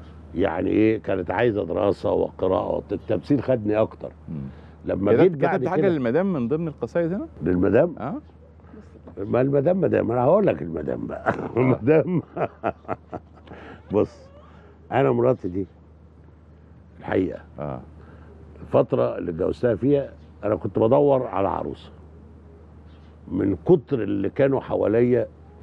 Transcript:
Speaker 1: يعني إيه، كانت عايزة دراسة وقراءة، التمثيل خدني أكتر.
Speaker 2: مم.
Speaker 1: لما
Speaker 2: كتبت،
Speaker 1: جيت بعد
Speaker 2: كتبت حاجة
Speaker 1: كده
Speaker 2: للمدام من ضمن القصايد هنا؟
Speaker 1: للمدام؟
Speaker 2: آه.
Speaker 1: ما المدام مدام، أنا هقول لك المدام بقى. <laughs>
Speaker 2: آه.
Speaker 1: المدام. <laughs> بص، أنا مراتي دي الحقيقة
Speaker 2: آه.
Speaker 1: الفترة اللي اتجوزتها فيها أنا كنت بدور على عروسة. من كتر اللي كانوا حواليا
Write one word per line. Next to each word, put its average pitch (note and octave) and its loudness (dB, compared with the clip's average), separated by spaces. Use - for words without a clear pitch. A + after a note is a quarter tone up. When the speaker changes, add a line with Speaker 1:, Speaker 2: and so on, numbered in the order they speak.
Speaker 1:
يعني F#2 -2
إيه، G#2+ 2
كانت F#2+ -4
عايزة G#2 0
دراسة F#2 -2
وقراءة، F2+ -2
التمثيل A2 -2
خدني G#2+ -2
أكتر. - -2
Speaker 2:
مم. E2 -8
Speaker 1:
لما F#2 0
Speaker 2:
كتبت، B2+ 4
Speaker 1:
جيت F#3+ 6
بعد D#3+ 0
Speaker 2:
كتبت C3 -2
حاجة E3 0
Speaker 1:
كده F#3+ 2
Speaker 2:
للمدام D#3+ 0
من B2 -2
ضمن D#3+ -2
القصايد D#3+ -4
هنا؟ A3+ -6
Speaker 1:
للمدام؟ F#2+ 4
Speaker 2:
آه. C3+ -8
Speaker 1:
ما A2+ 0
المدام C#3+ 2
مدام، G#2+ 2
أنا B2 0
هقول F3 4
لك G#2+ 0
المدام C#2+ -6
بقى. - -4
<laughs> - -
Speaker 2:
آه. - -4
Speaker 1:
المدام. D3+ 2
<laughs> - -16
بص، - -2
أنا C3 2
مراتي A#2+ 0
دي F#2 -6
الحقيقة F#2 -2
Speaker 2:
آه. C#2 -8
Speaker 1:
الفترة A#2+ 0
اللي F2 -6
اتجوزتها F2 0
فيها C3 0
أنا G#2 0
كنت F#2+ -4
بدور C3 4
على F#2+ 0
عروسة. D#2 -6
من F#2+ 0
كتر C#3+ 2
اللي G2+ -2
كانوا C3+ 0
حواليا A2+ 2